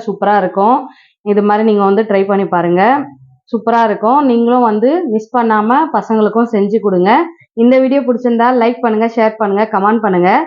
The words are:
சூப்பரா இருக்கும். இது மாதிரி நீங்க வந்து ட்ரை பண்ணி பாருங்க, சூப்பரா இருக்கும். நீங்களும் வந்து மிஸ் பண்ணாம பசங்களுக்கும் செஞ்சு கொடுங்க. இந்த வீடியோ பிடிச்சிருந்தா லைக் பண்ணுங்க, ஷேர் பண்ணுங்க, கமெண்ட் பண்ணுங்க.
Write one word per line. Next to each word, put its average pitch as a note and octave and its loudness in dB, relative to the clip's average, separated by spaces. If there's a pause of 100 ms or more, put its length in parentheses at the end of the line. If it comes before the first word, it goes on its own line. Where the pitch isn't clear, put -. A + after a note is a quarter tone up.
சூப்பரா G3+ -2
இருக்கும். G3 0 (540)
இது G3+ 0
மாதிரி G#3+ 0
நீங்க G3+ 2
வந்து G#3 0
ட்ரை G3 0
பண்ணி G3 -2
பாருங்க, F3 0 (720)
சூப்பரா A#3 0
இருக்கும். G#3+ 0 (100)
நீங்களும் A#3 2
வந்து G#3+ 0 (240)
மிஸ் A3 -6
பண்ணாம A3+ 0 (160)
பசங்களுக்கும் A3 0
செஞ்சு G3+ 0
கொடுங்க. F#3 2 (500)
இந்த B3 4
வீடியோ C4+ 0
பிடிச்சிருந்தா A#3 0 (120)
லைக் A#3 0
பண்ணுங்க, A3 0 (100)
ஷேர் A3 0
பண்ணுங்க, G3+ 0 (100)
கமெண்ட் G#3 0
பண்ணுங்க. F3+ 2 (160)